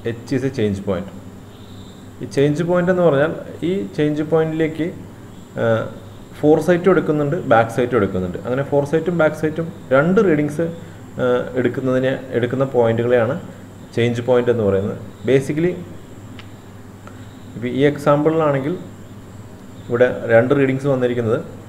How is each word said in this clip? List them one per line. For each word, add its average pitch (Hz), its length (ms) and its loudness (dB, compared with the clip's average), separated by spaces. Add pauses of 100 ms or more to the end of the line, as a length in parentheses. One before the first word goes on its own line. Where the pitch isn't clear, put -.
H - 320 -6
is 127 140 0
a - 80 -14
change 104 220 0 (100)
point. 90 180 -4 (1120)
ഈ 131 40 -8 (100)
ചേഞ്ച് 147 260 2
പോയിന്റ് 175 280 2
എന്ന് 180 120 2
പറഞ്ഞാൽ 156 300 4 (300)
ഈ 190 240 -2 (100)
ചേഞ്ച് 151 260 0
പോയിന്റിലേക്ക്, 160 720 0 (720)
ആ, - 20 2 (760)
ഫോർ 151 200 6
സൈറ്റും 175 300 4
എടുക്കുന്നുണ്ട്, 151 460 2 (160)
ബാക്ക് 113 240 6
സൈറ്റും 123 200 0
എടുക്കുന്നുണ്ട്. 92 420 0
അങ്ങനെ 127 240 -4
ഫോർ 143 220 2
സൈറ്റും 160 340 0
ബാക്ക് 156 180 2
സൈറ്റും 165 360 -4 (200)
രണ്ട് 170 360 4
readings, 151 380 2 (560)
ആ, 127 40 2 (320)
എടുക്കുന്നതിനെ, 127 600 0 (120)
എടുക്കുന്ന 120 340 0
പോയിന്റുകളെയാണ് 120 760 2 (560)
ചേഞ്ച് 120 260 2
പോയിന്റ് 123 280 4
എന്ന് 113 140 2
പറയുന്നത്. 98 340 0 (300)
Basically, 147 440 2 (1800)
ഇപ്പോൾ 113 140 -6
ഈ 127 120 -2 (120)
എക്സാമ്പിളിലാണെങ്കിൽ 151 840 2 (1080)
ഇവിടെ 123 340 2 (120)
രണ്ട് 127 260 6
readings 131 260 0
വന്നിരിക്കുന്നത് 123 720 0 (100)